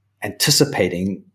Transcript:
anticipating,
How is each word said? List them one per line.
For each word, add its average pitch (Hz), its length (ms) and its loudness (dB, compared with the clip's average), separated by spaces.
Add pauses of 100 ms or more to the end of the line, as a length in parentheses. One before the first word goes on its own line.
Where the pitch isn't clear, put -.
(240)
anticipating, 101 1000 0 (120)